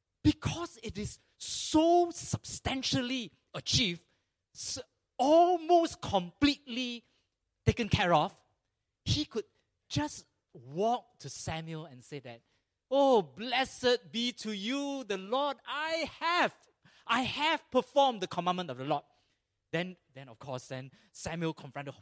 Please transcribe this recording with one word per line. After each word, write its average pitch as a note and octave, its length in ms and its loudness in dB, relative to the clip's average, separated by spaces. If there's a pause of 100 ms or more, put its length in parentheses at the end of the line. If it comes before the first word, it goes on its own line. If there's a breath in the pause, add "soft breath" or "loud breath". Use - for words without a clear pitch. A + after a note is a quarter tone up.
(220)
because D#4 600 0
it G3 160 -10
is - 200 -8 (200)
so E4+ 760 2
substantially B3+ 1200 -4 (220)
achieved, E3+ 480 0 (520)
s-, - 260 -8 (360)
almost E4 880 6
completely A#3+ 1000 -2 (600)
taken A3 240 0
care F#3 240 2
of, E3 200 4 (720)
he D4 200 -2
could - 200 -8 (440)
just - 380 -6 (260)
walk F#3 520 -4 (160)
to C3+ 100 -12
Samuel E3 560 -8
and B2+ 180 -20
say D3 140 -12
that, A#2+ 240 -18 (480)
"Oh, C4 320 6
blessed A#3+ 920 -2
be A#3+ 200 -2
to G#3+ 200 -8
you, C4+ 520 -4
the G3+ 140 -4
Lord, C4 380 -2 (100)
I D#4 440 -4 (100)
have, E4 340 2 (520 soft breath)
I A#3 160 0
have C#4+ 480 -2
performed C4 500 2
the F3+ 60 -6
commandment F3+ 440 -2
of B2 80 -8
the C3 60 -8
Lord." D3 200 -2 (680)
Then, F3 240 -4 (180)
then C3+ 140 -18
of A2+ 100 -20
course, C3 280 -10
then C3 240 -10 (220 soft breath)
Samuel E3 420 -4
confronted, C#3 480 -12